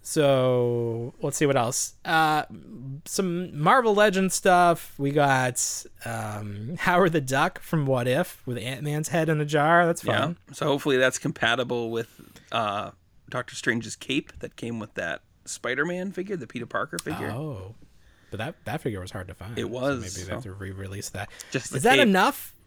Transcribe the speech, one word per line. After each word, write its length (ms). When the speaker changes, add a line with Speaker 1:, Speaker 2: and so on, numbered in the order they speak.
Speaker 1:
So 1160
let's 140
see 100
what 100
else. 380
Uh, 380
some 520
Marvel 380
Legends 400
stuff. 640
We 140
got, 720
um, 760
Howard 320
the 80
Duck 400
from 260
What 220
If 360
with 140
Ant-Man's 520
head 180
in 120
a 40
jar. 420
That's 160
fun. 340
Speaker 2:
Yeah. 60
So 120
hopefully 300
that's 240
compatible 720
with, 160
uh, 400
Doctor 240
Strange's 400
cape 460
that 160
came 240
with 140
that 280
Spider-Man 640
figure, 260
the 120
Peter 180
Parker 320
figure. 320
Speaker 1:
Oh, 460
but 60
that, 260
that 160
figure 200
was 120
hard 160
to 60
find. 220
Speaker 2:
It 140
was, 240
Speaker 1:
So 60
maybe 80
they 60
have 80
Speaker 2:
so. 80
Speaker 1:
to 60
re-release 540
that. 200
Speaker 2:
Just 180
the 60
Speaker 1:
Is 80
that 140
Speaker 2:
cape. 100
Speaker 1:
enough? 480